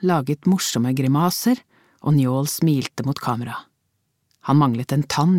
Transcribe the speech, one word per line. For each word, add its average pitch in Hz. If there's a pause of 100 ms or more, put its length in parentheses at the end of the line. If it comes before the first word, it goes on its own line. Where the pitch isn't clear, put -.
laget 147
morsomme 131
grimaser, 160 (440)
og 147
Njål 135
smilte 139
mot 135
kamera. 120 (960)
Han 139
manglet 131
en 147
tann 170